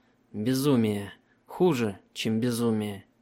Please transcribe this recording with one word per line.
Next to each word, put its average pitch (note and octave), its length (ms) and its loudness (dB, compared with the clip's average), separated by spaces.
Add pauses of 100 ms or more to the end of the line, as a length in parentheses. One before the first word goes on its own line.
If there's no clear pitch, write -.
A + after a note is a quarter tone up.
(340)
Безумие. A2 800 0 (320)
Хуже, A#2+ 540 0 (140)
чем A2+ 260 0
безумие. A2 640 -2 (160)